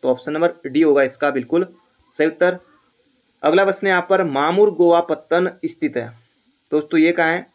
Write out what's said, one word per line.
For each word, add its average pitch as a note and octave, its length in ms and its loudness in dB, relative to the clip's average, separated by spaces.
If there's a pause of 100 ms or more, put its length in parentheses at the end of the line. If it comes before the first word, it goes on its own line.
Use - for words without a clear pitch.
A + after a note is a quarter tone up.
तो C3 60 -2
ऑप्शन B2+ 220 -4
नंबर E3 220 -2 (140)
डी C#3 140 0
होगा C#3+ 220 4
इसका C#3 280 -2
बिल्कुल C3+ 320 -2 (540)
सही D#3 100 2
उत्तर। F3+ 320 -2 (840)
अगला E3+ 200 2
प्रश्न G3 240 -2
यहाँ F3+ 220 0
पर, F#3+ 140 2
मामूर E3+ 480 0
गोवा E3+ 280 4
पत्तन E3+ 520 -2 (140)
स्थित D#3 320 -6
है। A2+ 120 -8 (640)
दोस्तों, D3+ 280 -2
ये E3 120 4
कहाँ E3 200 0
है? F3 80 -4 (160)